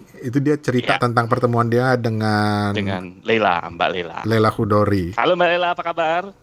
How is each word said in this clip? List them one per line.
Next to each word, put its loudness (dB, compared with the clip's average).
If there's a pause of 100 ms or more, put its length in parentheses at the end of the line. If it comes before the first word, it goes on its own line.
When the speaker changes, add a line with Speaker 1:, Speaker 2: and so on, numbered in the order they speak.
(200)
Speaker 1:
itu -2
dia 2
cerita 0
Speaker 2:
Iya. 0
Speaker 1:
tentang 2
pertemuan 0
dia 2
dengan 0
Speaker 2:
Dengan -4
Leila, 2
Mbak -2
Leila. -6
Speaker 1:
Leila 2
Khudori. 0
Speaker 2:
Halo 2
Mbak 2
Leila, 0
apa -6
kabar? -2 (200)